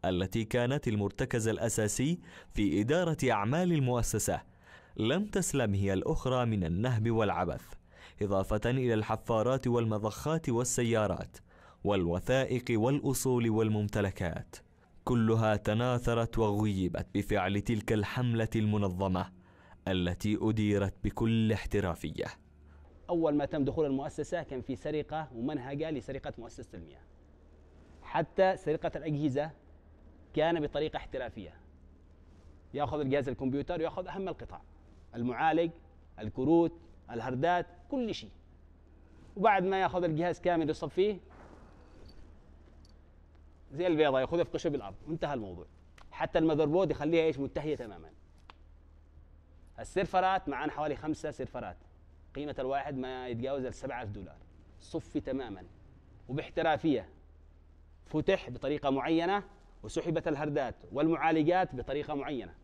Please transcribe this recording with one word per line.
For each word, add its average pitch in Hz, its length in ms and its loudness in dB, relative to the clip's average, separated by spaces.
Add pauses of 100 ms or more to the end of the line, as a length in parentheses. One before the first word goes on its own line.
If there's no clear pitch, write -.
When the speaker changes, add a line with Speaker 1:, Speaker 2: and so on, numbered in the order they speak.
Speaker 1:
التي 92 400 0
كانت 123 440 0
المرتكز 110 600 0
الأساسي 113 720 0 (340)
في 101 260 2
إدارة 160 360 2 (140)
أعمال 127 420 2
المؤسسة 120 720 0 (540)
لم 151 300 2
تسلم 170 480 0
هي 98 180 2
الأخرى 123 540 0
من 107 180 0
النهب 110 460 0
والعبث، 95 520 0 (600)
إضافة 98 380 2 (100)
إلى 123 240 2
الحفارات 110 720 2
والمضخات 117 840 0
والسيارات 113 880 0 (480)
والوثائق 101 880 2
والأصول 123 800 2
والممتلكات، 104 1040 0 (480)
كلها 113 520 4
تناثرت 117 840 0
وغيبت 101 760 0
بفعل 101 460 0
تلك 110 320 0
الحملة 113 640 0
المنظمة 98 760 0 (560)
التي 92 520 0
أديرت 104 540 2 (100)
بكل 113 480 2
احترافية. 90 720 -2 (840)
Speaker 2:
أول 165 240 2
ما 147 100 2
تم 143 200 -2
دخول 127 220 0
المؤسسة 143 560 -4
كان 135 180 -8
في 123 160 -6
سرقة 151 580 -6
ومنهجة 143 560 -4
لسرقة 135 480 -8
مؤسسة 120 360 -14
المياه، 80 260 -18 (1000)
حتى 185 540 2
سرقة 160 400 -2
الأجهزة 147 540 -2 (840)
كان 165 260 2
بطريقة 147 360 -4
احترافية، 117 580 -10 (1200)
يأخذ 147 260 -2
الجهاز 139 280 0
الكمبيوتر 139 520 -2
ويأخذ 170 260 -4
أهم 190 220 -6
القطع، 113 320 -10 (540)
المعالج، 151 560 2 (480)
الكروت، 156 540 4 (380)
الهاردات، 131 560 0 (240)
كل 247 240 -2
شيء، - 160 -12 (1040)
وبعد 196 280 4
ما 190 160 2
يأخذ 180 240 0
الجهاز 165 360 0
كامل 165 300 2
يصفيه 185 480 0 (2500)
زي 170 140 -2
البيضة 151 340 6
يأخذها 170 200 0
يفقشها 165 300 0
بالأرض 104 240 -6 (140)
وانتهى 156 260 -4
الموضوع. 92 320 -10 (440)
حتى - 280 -2
المذر 160 260 4
بورد 160 260 2
يخليها 156 340 2
إيش 151 140 2
منتهية 147 380 -4
تمامًا. 87 340 -14 (1700)
السيرفرات 185 680 0
معانا 139 240 -4
حوالي 147 240 -2
خمسة 156 340 -6
سيرفرات، 117 460 -10 (580)
قيمة 147 240 -8
الواحد 135 380 -4
ما 127 320 -8
يتجاوز 127 360 -4
السبعة 127 380 -8
آلاف 101 100 -10
دولار، 90 260 -14 (420)
صفي - 400 -6
تمامًا 117 440 -6 (640)
وباحترافية، 151 800 0 (960)
فتح 156 440 0
بطريقة 139 400 -2
معينة 165 540 2 (380)
وسحبت 156 460 -2
الهردات 143 460 -2 (180)
والمعالجات 160 840 4
بطريقة 135 400 -6
معينة. 127 380 -6 (120)